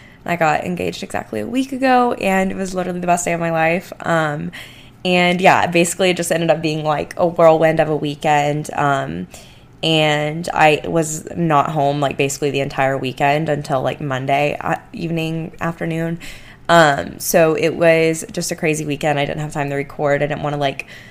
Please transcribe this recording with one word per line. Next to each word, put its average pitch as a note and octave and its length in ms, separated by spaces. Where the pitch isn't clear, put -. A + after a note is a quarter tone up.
I F3 100
got D#3+ 300
engaged F3 400
exactly G3+ 340
a G#3 80
week C4 240
ago, B3 440
and F#3+ 360
it G3 60
was F#3+ 180
literally F3+ 240
the F3+ 80
best F3 180
day F3 80
of E3+ 60
my E3+ 140
life. E3 480
Um, D#3+ 500
and F3+ 360
yeah, D#3 280
basically F3 420
it F3 60
just F3 160
ended E3 180
up D#3 100
being, D#3 220
like, D3+ 340
a F#3 80
whirlwind D#3+ 540
of D#3 100
a D#3 60
weekend. D3 800
Um, D3 540
and D#3 720
I D#3 340
was D#3 500
not D#3+ 340
home, D3 300
like, C#3 160
basically C#3 340
the C#3 100
entire C3+ 380
weekend C#3+ 500
until, D3 320
like, C3 200
Monday, C#3 600
uh, - 140
evening, D#3+ 680
afternoon. E3 580
Um, D3+ 520
so D#3+ 340
it D#3 220
was E3 560
just - 180
a E3+ 60
crazy D#3 280
weekend. D3 360
I C#3+ 40
didn't D3+ 160
have D3+ 120
time C#3+ 180
to C#3 60
record. C#3+ 440
I D3 60
didn't D3 160
wanna, D3 140
like, C#3 320